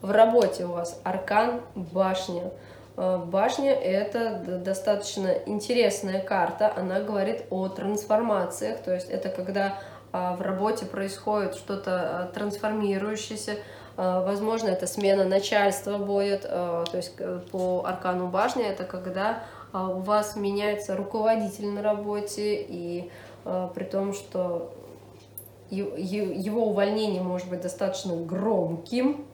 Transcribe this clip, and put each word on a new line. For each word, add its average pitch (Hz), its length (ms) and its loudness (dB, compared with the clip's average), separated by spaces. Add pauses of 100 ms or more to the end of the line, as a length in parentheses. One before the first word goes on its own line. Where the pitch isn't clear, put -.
в 196 100 -4
работе 220 540 8
у 175 80 -4
вас 170 320 -4
аркан 214 560 2 (140)
Башня. 185 760 -2 (440)
Э, 185 220 0
Башня — 208 560 2
это 208 720 0
д-, 180 120 -4
достаточно 190 720 0 (160)
интересная 208 800 2
карта, 190 520 2
она 185 260 0
говорит 208 500 -2
о 190 180 -2
трансформациях, 208 1080 0
то 185 160 0
есть 180 160 -4
это 190 180 -4
когда, 196 460 -2 (380)
а, 180 220 0
в 180 60 -6
работе 190 460 0
происходит 196 680 -2
что-то, 196 380 -4
а, 180 420 -2
трансформирующееся, 208 1200 -2 (380)
а, 185 280 2
возможно, 214 460 2
это 185 180 0
смена 196 360 4
начальства 196 760 4
будет, 202 460 0
а, 175 460 0
то 185 60 -4
есть, 180 220 -6
э, 180 220 -4 (120)
по 185 340 0
аркану 180 400 0
Башня 214 380 2
это 190 200 -2
когда, 185 600 -4 (280)
а, 185 160 -2
у 185 120 -2
вас 208 340 2
меняется 202 600 0
руководитель 208 720 0
на 202 140 -4
работе, 208 720 0 (120)
и, 175 420 -6 (340)
а, 185 240 -2
при 190 160 -6
том, 196 300 -2
что 175 600 -4 (960)
е-, 196 260 -2
е-, 190 380 -2
его 214 320 0
увольнение 202 560 2
может 180 260 -2
быть 180 120 -4
достаточно 180 560 -2
громким 185 1160 0